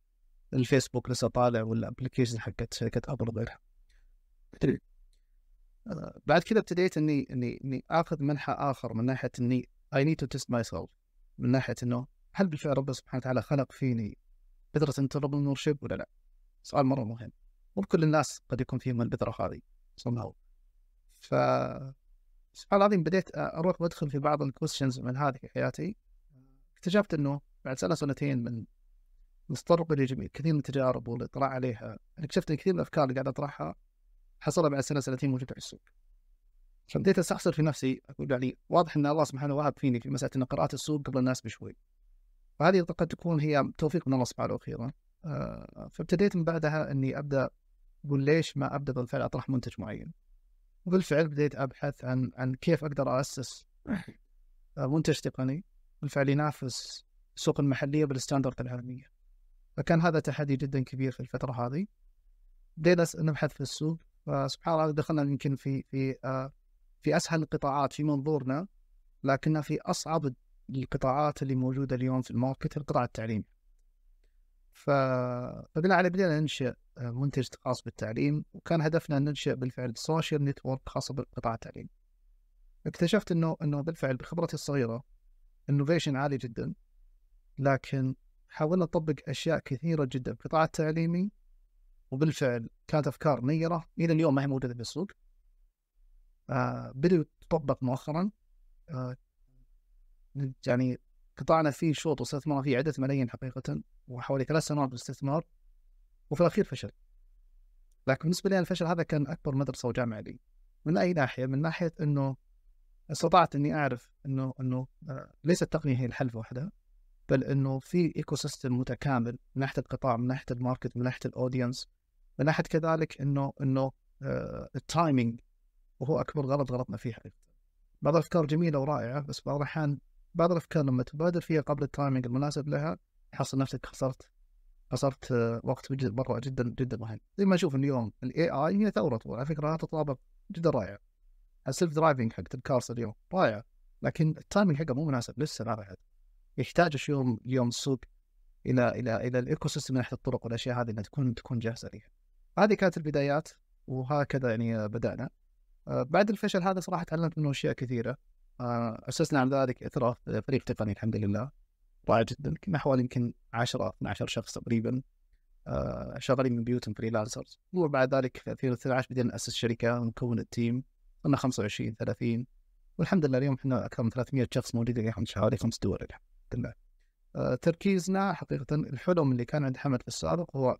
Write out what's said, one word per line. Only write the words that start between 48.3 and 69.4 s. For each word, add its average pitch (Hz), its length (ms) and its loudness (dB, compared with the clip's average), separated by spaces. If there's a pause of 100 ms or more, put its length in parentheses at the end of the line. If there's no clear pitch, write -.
ما 135 200 -2
أبدأ 139 160 -4
بالفعل 123 300 -2
أطرح 120 260 -4
منتج 127 300 -2
معين. 110 340 -10 (720)
وبالفعل 170 440 2
بديت 147 260 0
أبحث 135 500 -6
عن، 127 320 0
عن 131 180 -2
كيف 160 300 2
أقدر 135 360 0
أسس، - 460 -8 (1120)
آه، 139 80 -2
منتج 156 340 2
تقني 135 440 -4 (360)
بالفعل 139 280 0
ينافس 139 760 -2 (320)
السوق - 240 2
المحلية 143 440 2
بالستاندرد 135 560 0
العالمية. 123 520 -10 (640)
فكان 160 240 4
هذا 160 200 4
تحدي 143 360 0
جدا 135 240 0
كبير 131 320 -2
في - 80 -10
الفترة 135 320 -6
هذه. 127 340 -2 (880)
بدينا 170 280 6
س-، - 120 -4
نبحث 156 380 0
في - 60 -10
السوق، 156 380 -2 (280)
فسبحان 143 480 -2
الله 156 160 2
دخلنا 151 320 0
يمكن 139 340 0
في، 135 260 -4
في، 135 420 -4
آه، 131 280 -4 (500)
في 151 140 4
أسهل 165 260 0
القطاعات 143 500 -2
في 147 120 -4
منظورنا، 147 640 0 (560)
لكنها 143 380 2